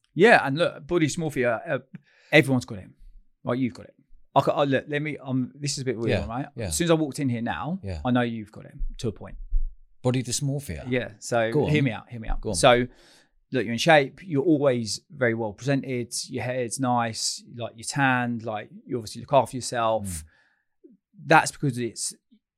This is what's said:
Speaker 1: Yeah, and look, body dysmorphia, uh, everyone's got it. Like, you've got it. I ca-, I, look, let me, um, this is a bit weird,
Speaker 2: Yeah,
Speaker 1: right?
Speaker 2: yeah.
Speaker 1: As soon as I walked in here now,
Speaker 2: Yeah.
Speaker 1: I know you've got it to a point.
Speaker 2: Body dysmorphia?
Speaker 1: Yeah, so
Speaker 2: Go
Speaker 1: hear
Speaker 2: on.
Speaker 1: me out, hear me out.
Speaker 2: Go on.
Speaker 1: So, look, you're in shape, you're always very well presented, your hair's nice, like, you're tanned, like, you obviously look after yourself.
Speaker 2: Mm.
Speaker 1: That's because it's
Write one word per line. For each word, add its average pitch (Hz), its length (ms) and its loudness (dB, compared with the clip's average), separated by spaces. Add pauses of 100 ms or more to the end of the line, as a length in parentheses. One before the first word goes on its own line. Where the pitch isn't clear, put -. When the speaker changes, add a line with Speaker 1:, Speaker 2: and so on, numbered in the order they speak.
(140)
Speaker 1:
Yeah, 170 320 6
and 139 140 -2
look, 160 260 -2
body 160 220 2
dysmorphia, 135 600 -2
uh, 139 120 -2 (520)
everyone's 135 340 6
got 107 120 -12
it. 95 120 -16 (540)
Like, 120 140 0
you've 127 160 0
got - 140 -18
it. - 80 -20 (400)
I 139 60 6
ca-, - 100 2
I, 147 120 2
look, 135 240 2
let 147 140 -2
me, 151 160 -6
um, 127 380 -4
this 143 180 -4
is 143 60 -6
a 127 60 -6
bit 120 120 -2
weird, 113 220 0
Speaker 2:
Yeah, 76 80 -4
Speaker 1:
right? 123 180 -6 (100)
Speaker 2:
yeah. 110 120 -6
Speaker 1:
As 82 100 -4
soon 175 80 0
as 170 60 4
I - 20 6
walked 156 260 0
in 139 100 0
here 117 120 -2
now, 117 420 -4
Speaker 2:
Yeah. 90 220 -6
Speaker 1:
I 123 60 2
know 123 100 4
you've 117 300 -4
got - 140 -18
it - 100 -20 (240)
to 120 80 -4
a 107 40 -2
point. - 260 -12 (680)
Speaker 2:
Body 127 180 2
dysmorphia? 127 680 -4
Speaker 1:
Yeah, 120 280 -2
so 117 340 0
Speaker 2:
Go 139 140 2
Speaker 1:
hear 147 140 4
Speaker 2:
on. 139 60 4
Speaker 1:
me 120 60 2
out, - 180 -10
hear 117 100 -12
me 110 100 -8
out. - 100 -2
Speaker 2:
Go 110 100 -6
on. 98 60 -2
Speaker 1:
So, 123 320 6 (640)
look, 127 140 0
you're 117 80 -4
in 117 60 -2
shape, 147 440 4
you're 147 220 0
always 131 640 2
very 123 240 0
well 113 200 -4
presented, 127 600 -2 (160)
your 123 140 -6
hair's 123 360 -4
nice, 120 640 -2 (120)
like, 113 200 -8
you're 113 100 -16
tanned, 123 580 0
like, 110 260 -8 (160)
you 135 140 -4
obviously 113 220 -12
look 131 120 -6
after 131 240 4
yourself. 113 480 -2
Speaker 2:
Mm. 85 180 -8 (1040)
Speaker 1:
That's 156 260 4
because 127 280 -4
it's - 340 -6 (440)